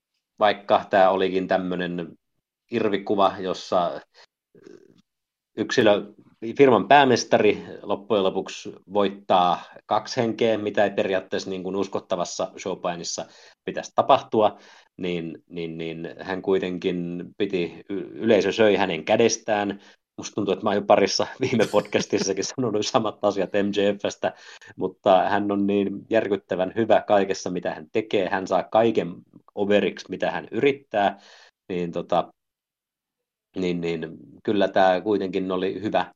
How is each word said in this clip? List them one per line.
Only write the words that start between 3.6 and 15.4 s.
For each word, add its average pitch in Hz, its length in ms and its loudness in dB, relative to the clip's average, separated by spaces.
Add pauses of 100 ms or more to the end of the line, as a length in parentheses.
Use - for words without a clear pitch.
yksilö, 104 560 2 (460)
firman 123 300 6
päämestari 117 760 4 (180)
loppujen 101 420 -2
lopuksi 95 480 -4 (200)
voittaa 98 720 2 (240)
kaksi - 340 -4
henkeä, 113 380 0
mitä 104 260 0
ei 98 60 0
periaatteessa 95 600 -4
niin 92 120 -8
kuin 92 140 -6
uskottavassa 92 800 -6
showpainissa 87 680 -8 (380)
pitäisi - 300 -10
tapahtua, - 640 2 (380)
niin, 85 420 -6 (100)